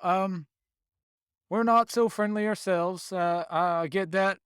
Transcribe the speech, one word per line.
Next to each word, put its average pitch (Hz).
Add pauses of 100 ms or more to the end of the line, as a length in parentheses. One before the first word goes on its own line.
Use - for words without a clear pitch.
um, 190 (1000)
we're 214
not 233
so 233
friendly 208
ourselves. 185
Uh, 175
I 170
get 180
that, 190